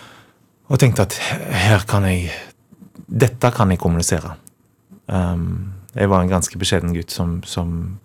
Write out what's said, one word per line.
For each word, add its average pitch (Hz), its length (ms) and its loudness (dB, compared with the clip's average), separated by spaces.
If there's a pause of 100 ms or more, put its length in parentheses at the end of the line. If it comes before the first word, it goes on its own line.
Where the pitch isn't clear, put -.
(680)
og 139 140 2
tenkte 110 240 4
at - 100 -4 (480)
her 101 240 4
kan 101 220 0
jeg, 90 220 -2 (800)
dette 120 420 2
kan 98 180 4
jeg 87 80 2
kommunisere. 85 540 0 (800)
Ehm, 90 640 -2 (200)
jeg 104 160 2
var 92 140 4
en 90 80 0
ganske 90 280 0
beskjeden 87 360 0
gutt 82 160 -6
som, 87 320 -2
som 87 600 -6